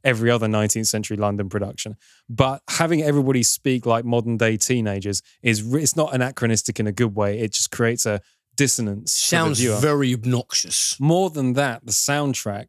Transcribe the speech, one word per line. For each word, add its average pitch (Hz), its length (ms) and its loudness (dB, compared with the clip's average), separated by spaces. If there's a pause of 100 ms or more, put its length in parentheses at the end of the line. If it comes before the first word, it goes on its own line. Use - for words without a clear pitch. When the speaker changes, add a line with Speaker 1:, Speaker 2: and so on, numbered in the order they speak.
Speaker 1:
every 117 280 2
other 113 180 2
nineteenth 107 380 0
century 107 320 -4
London 101 320 -2
production. 101 460 -6 (320)
But 131 420 0
having 165 320 2
everybody 139 400 4
speak 127 420 0
like 117 220 2
modern 117 320 0
day 110 180 2
teenagers 101 640 -2 (220)
is 110 200 2
re-, 127 200 0
it's 139 140 0
not 151 180 0
anachronistic 117 640 -2
in 107 60 -2
a 104 60 -2
good 107 220 0
way. 101 240 -2
It 110 140 -4
just - 180 -2
creates 117 360 -2
a 104 140 -2 (360)
dissonance 117 560 0
for - 240 0
the 170 60 2
Speaker 2:
Sounds 151 180 0
Speaker 1:
viewer. 113 180 2
Speaker 2:
very 139 360 2
obnoxious. - 840 -2
Speaker 1:
More 170 300 2
than 139 260 -2
that, 127 300 -2
the 113 80 -8
soundtrack 135 760 -2